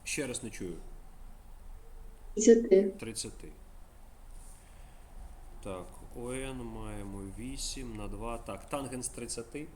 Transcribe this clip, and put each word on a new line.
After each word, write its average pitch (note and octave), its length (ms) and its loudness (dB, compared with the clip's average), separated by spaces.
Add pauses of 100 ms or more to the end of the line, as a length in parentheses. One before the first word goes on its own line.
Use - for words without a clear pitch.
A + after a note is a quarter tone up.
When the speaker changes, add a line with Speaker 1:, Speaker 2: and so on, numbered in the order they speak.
Speaker 1:
Ще C#3+ 240 -2
раз B2 160 -4
не A#2 60 -4
чую. F#2 240 -4 (1600)
Speaker 2:
Тридцяти. A3+ 480 12 (160)
Speaker 1:
Тридцяти. - 480 -6 (2250)
Так, F#2 240 -6 (280)
У B2+ 40 -10
N C3 440 -4
маємо G#2+ 580 -6 (180)
вісім B2+ 560 -6
на G#2 120 -4
два. G#2+ 300 -4
Так, - 320 -8
тангенс C3 400 -4
тридцяти. B2 680 -6